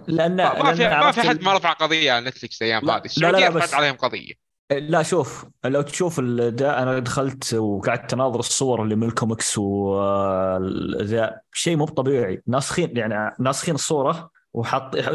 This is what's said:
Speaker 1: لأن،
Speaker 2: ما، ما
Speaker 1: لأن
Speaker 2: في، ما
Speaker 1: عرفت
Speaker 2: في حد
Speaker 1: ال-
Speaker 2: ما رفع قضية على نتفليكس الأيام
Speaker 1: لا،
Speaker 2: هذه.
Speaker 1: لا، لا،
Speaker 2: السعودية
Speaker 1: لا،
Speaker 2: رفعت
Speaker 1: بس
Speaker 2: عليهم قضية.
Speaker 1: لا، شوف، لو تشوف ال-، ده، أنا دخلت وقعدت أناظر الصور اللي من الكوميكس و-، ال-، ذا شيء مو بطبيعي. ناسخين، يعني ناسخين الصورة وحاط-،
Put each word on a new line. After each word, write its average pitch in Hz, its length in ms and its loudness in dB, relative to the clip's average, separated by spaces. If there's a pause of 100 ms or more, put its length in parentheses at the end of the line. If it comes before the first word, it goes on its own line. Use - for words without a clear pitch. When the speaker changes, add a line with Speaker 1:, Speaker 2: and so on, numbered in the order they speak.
Speaker 1:
لأن، 165 280 2
Speaker 2:
ما، 165 260 2
ما 269 60 4
Speaker 1:
لأن 247 60 4
Speaker 2:
في، 240 80 0
ما 214 120 2
Speaker 1:
عرفت 233 260 4
Speaker 2:
في 170 80 2
حد 156 100 2
Speaker 1:
ال- 185 60 -6
Speaker 2:
ما 196 120 4
رفع 165 160 2
قضية 156 400 2
على 120 140 0
نتفليكس - 360 -10
الأيام 113 220 0
Speaker 1:
لا، 147 80 2
Speaker 2:
هذه. 110 40 2
Speaker 1:
لا، - 20 0
لا، - 60 -12
Speaker 2:
السعودية 175 340 2
Speaker 1:
لا، 185 100 6
Speaker 2:
رفعت 165 140 2
Speaker 1:
بس 165 120 -2
Speaker 2:
عليهم 143 200 2
قضية. 107 380 -6 (380)
Speaker 1:
لا، 151 320 0
شوف، - 440 -2 (180)
لو 135 180 0
تشوف 165 360 -4
ال-، 120 380 0
ده، 135 260 0
أنا 131 160 0
دخلت 131 560 -4
وقعدت 110 580 -2
أناظر 123 260 0
الصور 120 440 0
اللي 107 140 0
من 117 120 2
الكوميكس 113 500 -2
و-، 98 420 0 (560)
ال-، 92 480 -4
ذا 110 360 -2 (120)
شيء 170 240 0
مو 147 80 2
بطبيعي. 127 640 0
ناسخين، 135 500 0
يعني 107 440 -2
ناسخين 139 340 -2
الصورة 147 560 -2 (240)
وحاط-، 123 420 -2 (180)